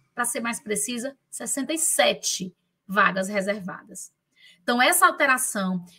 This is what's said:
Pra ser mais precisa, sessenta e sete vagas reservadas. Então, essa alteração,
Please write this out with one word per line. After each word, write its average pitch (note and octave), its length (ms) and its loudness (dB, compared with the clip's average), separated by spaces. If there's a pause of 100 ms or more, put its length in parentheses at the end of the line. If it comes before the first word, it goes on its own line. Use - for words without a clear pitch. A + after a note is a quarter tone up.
(140)
Pra G#3 120 -2
ser - 140 -4
mais A#3 200 -2
precisa, A3+ 560 -4 (140)
sessenta C4+ 420 -4
e D#4+ 60 -2
sete - 760 0 (320)
vagas F#3+ 420 2
reservadas. G3+ 840 -6 (500)
Então, B3 180 2
essa C4+ 260 6
alteração, A3 760 0 (160)